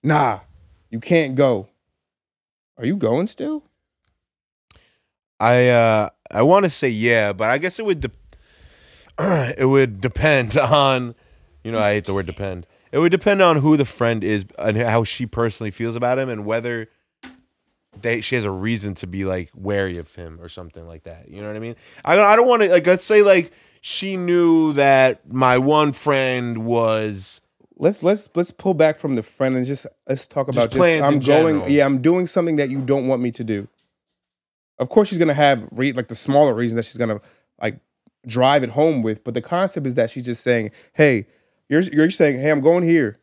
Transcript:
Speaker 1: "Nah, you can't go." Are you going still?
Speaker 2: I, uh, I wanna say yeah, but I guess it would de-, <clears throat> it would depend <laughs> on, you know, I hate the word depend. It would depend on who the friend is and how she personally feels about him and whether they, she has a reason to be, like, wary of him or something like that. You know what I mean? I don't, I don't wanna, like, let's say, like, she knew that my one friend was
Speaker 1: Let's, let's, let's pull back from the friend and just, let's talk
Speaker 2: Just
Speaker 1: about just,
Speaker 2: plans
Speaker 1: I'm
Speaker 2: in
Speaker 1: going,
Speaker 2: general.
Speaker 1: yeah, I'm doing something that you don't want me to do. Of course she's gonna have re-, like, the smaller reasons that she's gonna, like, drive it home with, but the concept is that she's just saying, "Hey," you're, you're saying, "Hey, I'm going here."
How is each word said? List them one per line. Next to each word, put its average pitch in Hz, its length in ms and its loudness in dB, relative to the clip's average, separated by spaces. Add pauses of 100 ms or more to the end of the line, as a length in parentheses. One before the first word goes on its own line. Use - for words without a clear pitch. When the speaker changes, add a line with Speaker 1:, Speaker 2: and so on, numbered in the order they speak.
Speaker 1:
"Nah, 139 360 2 (500)
you 113 100 -8
can't 147 360 0
go." 123 320 0 (1120)
Are 117 60 -8
you 160 120 -2
going 151 300 0
still? 294 360 -8 (1800)
Speaker 2:
I, 123 300 4
uh, 113 400 2 (220)
I 107 100 -2
wanna 180 280 4
say 139 200 -4
yeah, 110 440 0
but 107 160 -2
I 131 80 0
guess 175 220 -8
it 220 60 -6
would 190 160 -2
de-, 127 100 -8 (1080)
<clears throat> 151 380 -2
it 131 120 0
would 127 320 2
depend 131 560 0
<laughs> - 0 -
on, 131 580 2 (480)
you 110 80 -8
know, 113 80 -2
I 104 140 2
hate 104 120 -4
the 98 80 -8
word 98 120 -4
depend. 92 400 -10 (260)
It 139 80 -2
would 170 120 2
depend 196 300 0
on 170 160 4
who 151 200 4
the 139 80 2
friend 117 380 -2
is 101 220 -2 (120)
and 107 200 -2
how 113 260 0
she 123 220 -6
personally 113 460 -6
feels 113 240 -8
about 123 220 -2
him 131 120 -6
and 107 160 -10
whether 113 420 -6 (1120)
they, 117 200 -4
she 127 140 -6
has 113 100 -2
a 101 60 -4
reason 101 440 -6
to - 120 -14
be, 95 180 -6
like, 92 300 -6
wary 98 420 -4
of 82 180 -16
him 82 240 -18
or 85 80 -20
something 85 400 -20
like 82 160 -20
that. 80 260 -20
You 98 120 -18
know 104 60 -12
what 107 80 -12
I 110 40 -12
mean? 117 160 -12 (300)
I 170 100 2
don't, 208 100 6
I 208 100 6
don't 240 120 4
wanna, 233 200 4
like, 170 200 4
let's 180 160 2
say, 214 200 6
like, 190 280 4 (300)
she - 360 -8
knew 170 560 2
that 135 580 2
my 127 260 4
one 147 360 2
friend 127 720 -4
was 110 760 -2 (380)
Speaker 1:
Let's, 202 220 -2
let's, 196 320 0
let's 180 160 -2
pull - 240 -4
back 156 240 2
from 139 160 -4
the 117 80 -2
friend 131 340 -4
and 127 80 -2
just, 139 220 -8 (240)
let's 135 160 -4
talk 139 220 -6
Speaker 2:
Just 135 100 -6
Speaker 1:
about 120 140 2
just, 120 60 -2
Speaker 2:
plans 165 260 2
Speaker 1:
I'm 143 120 4
Speaker 2:
in 143 40 2
Speaker 1:
going, 151 380 4
Speaker 2:
general. 139 120 -4
Speaker 1:
yeah, 143 160 4
I'm 139 160 0
doing 175 240 2
something 170 300 -2
that 143 160 -2
you 135 100 -6
don't 135 260 -2
want 131 140 0
me 123 120 -2
to 123 100 -10
do. 104 240 -6 (1120)
Of 127 100 -4
course 208 200 4
she's 175 100 -4
gonna 160 160 2
have 139 360 2
re-, 131 220 -4
like, 123 140 -6
the 113 80 -10
smaller 143 400 2
reasons 117 220 -4
that 113 80 -4
she's - 120 -16
gonna, 110 240 -4 (400)
like, 107 160 -6 (480)
drive 127 380 2
it 113 80 -8
home 143 320 0
with, 110 200 -4
but 117 120 -8
the 120 80 -4
concept 170 420 -4
is 127 80 -4
that 117 160 0
she's 127 160 -12
just 120 180 -10
saying, 113 280 -2 (220)
"Hey," 131 340 2 (420)
you're, 151 120 2
you're 160 280 0
saying, 143 300 0
"Hey, 143 100 -2
I'm 147 120 0
going 170 220 2
here." 160 400 0